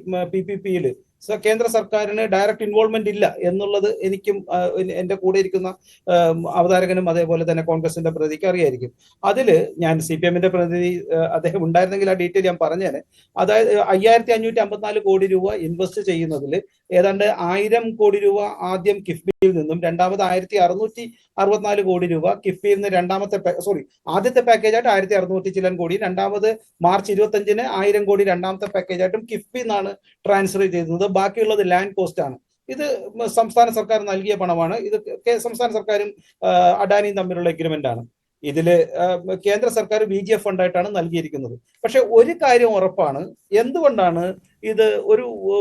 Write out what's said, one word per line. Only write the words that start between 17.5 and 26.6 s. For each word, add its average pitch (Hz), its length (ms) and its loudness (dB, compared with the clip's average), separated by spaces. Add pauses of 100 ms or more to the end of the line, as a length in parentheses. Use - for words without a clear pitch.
കോടി 208 240 4
രൂപ 202 240 2
ആദ്യം 190 560 -2 (100)
കിഫ്ബിയിൽ 185 420 0
നിന്നും, 160 300 -2
രണ്ടാമത് 180 400 0
ആയിരത്തി 185 340 -2
അറുന്നൂറ്റി 214 580 0 (240)
അറുപത്തിനാല് 208 440 0
കോടി 180 260 0
രൂപ 170 260 0
കിഫ്ബിയിൽ 202 420 -2
നിന്ന് 202 120 -2
രണ്ടാമത്തെ 190 500 -2
പാ-, 175 220 -2
സോറി, 170 260 -4 (240)
ആദ്യത്തെ 208 300 0
പാക്കേജ് 226 360 4
ആയിട്ട് 240 140 2
ആയിരത്തി 196 240 2
അറുന്നൂറ്റി 185 360 -2
ചില്ലാൻ 185 260 -2
കോടി, 170 220 -4
രണ്ടാമത് 202 600 -2 (240)